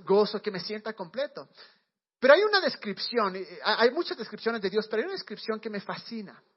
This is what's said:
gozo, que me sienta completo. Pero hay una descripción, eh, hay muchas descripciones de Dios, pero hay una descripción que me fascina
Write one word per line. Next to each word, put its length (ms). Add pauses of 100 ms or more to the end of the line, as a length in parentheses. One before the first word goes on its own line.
gozo, 340
que 100
me 100
sienta 340
completo. 560 (680)
Pero 140
hay 100
una 180
descripción, 760
eh, 260
hay 280
muchas 260
descripciones 460
de 80
Dios, 180
pero 140
hay 40
una 80
descripción 460
que 80
me 120
fascina 600 (140)